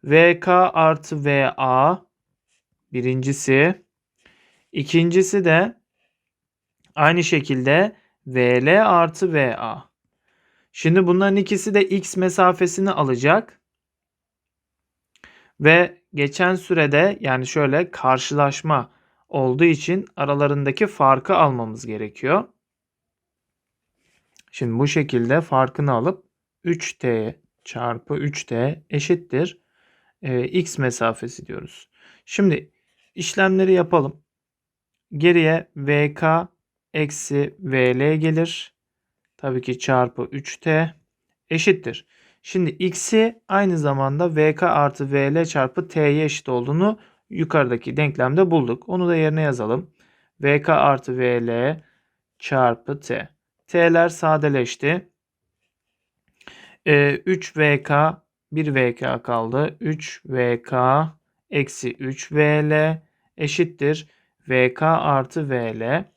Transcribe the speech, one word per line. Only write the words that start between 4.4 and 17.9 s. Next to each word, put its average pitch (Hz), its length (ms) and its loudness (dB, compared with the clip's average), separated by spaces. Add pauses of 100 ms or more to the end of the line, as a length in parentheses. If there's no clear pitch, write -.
İkincisi 170 760 0
de 175 320 2 (1160)
aynı 160 280 4
şekilde 151 720 2 (320)
V 123 380 2
L 202 240 4
artı 170 440 2
V 135 240 0
A. - 360 -12 (840)
Şimdi 175 320 2
bunların 190 280 2
ikisi 202 380 -2
de 202 120 4
X 185 320 -4
mesafesini 185 720 2
alacak. 147 720 0 (2000)
Ve 170 380 4 (160)
geçen 165 420 0
sürede 170 640 2
yani 131 280 -2
şöyle 151 440 0